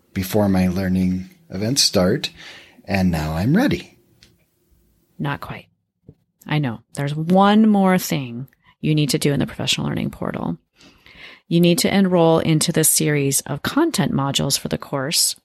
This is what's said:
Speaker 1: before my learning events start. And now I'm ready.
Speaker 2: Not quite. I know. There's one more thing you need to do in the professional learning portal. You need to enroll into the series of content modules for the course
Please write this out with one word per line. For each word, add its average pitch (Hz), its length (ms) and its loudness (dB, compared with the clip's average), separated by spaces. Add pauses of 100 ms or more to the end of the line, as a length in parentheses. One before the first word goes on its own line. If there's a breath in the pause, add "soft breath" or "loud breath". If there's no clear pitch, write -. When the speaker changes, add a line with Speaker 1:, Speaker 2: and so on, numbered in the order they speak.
(140)
Speaker 1:
before 101 340 0
my 92 200 4
learning 92 640 -2 (180)
events 107 320 -2
start. 101 480 0 (560 loud breath)
And 95 240 0
now 78 240 -2
I'm 107 240 0
ready. - 400 -2 (1200)
Speaker 2:
Not 147 240 -6
quite. - 240 -14 (800)
I 151 140 -2
know. 123 220 -4 (120)
There's 143 220 -4
one 196 520 4
more 190 300 4
thing 135 500 -4 (320 soft breath)
you 151 140 0
need 151 160 2
to 151 80 0
do 151 160 0
in 139 60 -2
the 151 80 -2
professional - 400 -4
learning - 240 -4
portal. - 480 -6 (880 loud breath)
You 170 120 2
need 175 200 4
to - 140 0
enroll 180 440 4
into - 340 0
the 160 120 2
series 147 580 0
of 143 220 -8
content 294 480 0
modules 139 460 -2
for - 100 -8
the - 100 -4
course - 680 -4